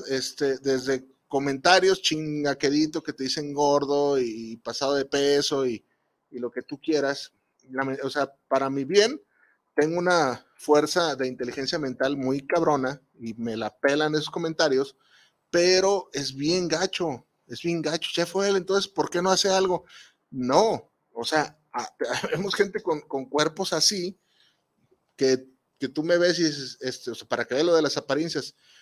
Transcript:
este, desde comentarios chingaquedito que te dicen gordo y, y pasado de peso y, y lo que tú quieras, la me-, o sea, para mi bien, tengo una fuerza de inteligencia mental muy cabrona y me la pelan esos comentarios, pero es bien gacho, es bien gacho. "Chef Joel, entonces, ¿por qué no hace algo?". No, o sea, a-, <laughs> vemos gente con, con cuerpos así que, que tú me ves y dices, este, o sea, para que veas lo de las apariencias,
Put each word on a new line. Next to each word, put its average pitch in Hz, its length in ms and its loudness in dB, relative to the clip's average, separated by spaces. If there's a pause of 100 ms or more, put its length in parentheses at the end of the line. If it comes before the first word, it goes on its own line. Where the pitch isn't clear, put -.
este, 135 500 -2
desde 131 480 0 (200)
comentarios 175 760 4
chingaquedito 151 1000 0
que 143 120 -8
te 135 100 -8
dicen 143 300 -6
gordo 143 640 2
y, 113 320 -4
y 117 60 -12
pasado 135 380 -4
de 139 100 0
peso 143 600 0
y, 113 180 -4 (460)
y 120 100 -14
lo 120 120 -6
que 123 100 -10
tú - 180 -12
quieras, 139 520 -2 (380)
la 131 160 -4
me-, 135 180 -6
o 135 60 -4
sea, 139 260 -4 (120)
para 135 220 0
mi 139 140 -2
bien, 202 360 2 (540)
tengo 160 240 0
una 170 480 2 (120)
fuerza 151 580 2
de 131 120 -2
inteligencia 131 520 -6
mental 131 380 -2
muy 135 280 -2
cabrona 151 560 0 (180)
y 113 160 -8
me 117 200 -6
la 110 240 -6
pelan 151 340 2
esos 151 160 -2
comentarios, 160 640 0 (540)
pero 185 640 2
es 135 220 -6
bien 165 320 0
gacho, 160 580 -2 (220)
es 120 160 -14
bien 170 180 -2
gacho. 151 320 -4
"Chef 170 180 -2
Joel, 196 260 0
entonces, 190 340 -2
¿por - 180 -2
qué 175 120 -2
no 190 100 4
hace 185 180 2
algo?". 190 360 2 (440)
No, 143 600 2 (220)
o 117 100 -8
sea, 151 340 -2 (140)
a-, 120 180 -6 (100)
<laughs> 123 320 -4
vemos 185 220 -4
gente 196 300 -2
con, 156 180 -2
con 135 240 -6
cuerpos 156 480 0
así 180 460 -2 (960)
que, 131 320 2 (320)
que 135 80 -4
tú 156 160 -4
me 175 140 4
ves 175 220 4
y 170 40 2
dices, 135 380 -4
este, 123 300 -8
o 110 40 -6
sea, - 120 -16
para 117 180 -2
que - 80 -6
veas 151 120 2
lo 170 100 4
de 160 60 6
las 139 140 0
apariencias, 151 600 -4 (260)